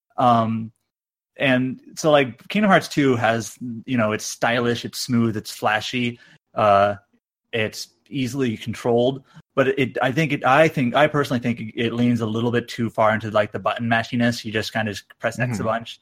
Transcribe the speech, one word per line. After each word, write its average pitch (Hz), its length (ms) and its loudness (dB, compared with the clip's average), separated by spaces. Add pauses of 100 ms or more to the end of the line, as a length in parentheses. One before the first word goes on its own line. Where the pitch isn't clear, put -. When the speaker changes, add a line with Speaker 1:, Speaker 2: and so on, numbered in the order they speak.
(160)
Speaker 1:
Um, 113 560 2 (640)
and 127 440 0 (160)
so, 160 140 0
like, 139 380 2
Kingdom 208 220 2
Hearts 165 180 4
two 135 280 2
has, 113 400 0 (300)
you 131 100 -2
know, 107 160 2
it's 107 120 -4
stylish, 120 600 -2
it's - 140 -12
smooth, 117 380 0
it's 101 160 -10
flashy, 117 640 -2 (360)
uh, 104 420 4 (560)
it's 110 360 -4 (200)
easily 127 480 -4
controlled, 120 680 -2 (360)
but 131 180 2
it, 131 240 -2
I 131 120 0
think 156 180 0
it, 143 160 -4
I 151 220 6
think, 123 260 0
I 147 140 4
personally 143 320 -2
think 113 340 -4
it 113 180 -2
leans 120 280 0
a 117 60 -2
little 113 260 -2
bit 117 160 -2
too 117 200 -4
far 107 240 2
into, 110 200 -4
like, 107 180 0
the - 80 -8
button 110 300 -4
mashiness. 117 560 -2
You 107 80 -8
just 107 200 -4
kinda 107 220 -4 (240)
press 117 220 -4
X 123 180 -2
a - 40 -4
Speaker 2:
Mm-hmm. - 40 -4
Speaker 1:
bunch 113 360 -6